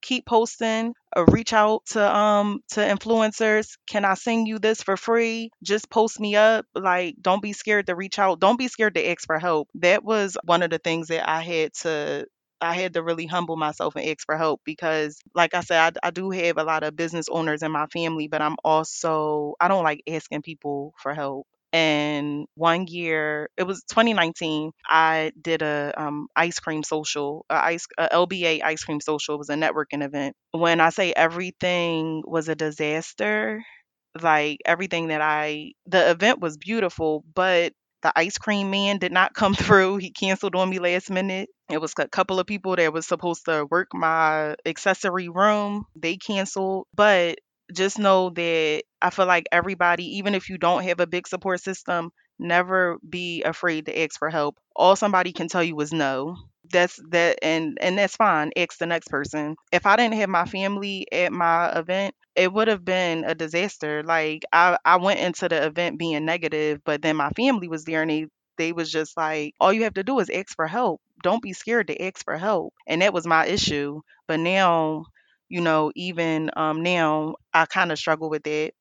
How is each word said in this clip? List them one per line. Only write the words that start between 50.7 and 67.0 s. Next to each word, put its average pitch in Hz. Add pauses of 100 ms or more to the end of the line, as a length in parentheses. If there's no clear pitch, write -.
have 180
a 175
big 175
support 180
system, 175 (280)
never 180 (100)
be 175
afraid 160
to -
ask 151
for 151
help. 151 (180)
All 185
somebody 185
can 170
tell 175
you 160
is 151
no. 147 (340)
That's 175
that, 170
and, 160
and 185
that's 202
fine. 160
Ask 175
the 170
next 165
person. 147 (160)
If 175
I 202
didn't 226
have 208
my 175
family 196
at 175
my 170
event, 185 (220)
it 185
would 220
have 185
been 175
a 160
disaster. 160
Like, 160 (100)
I, 175
I 170
went 185
into 180
the 160
event 156
being 160
negative, 151
but 151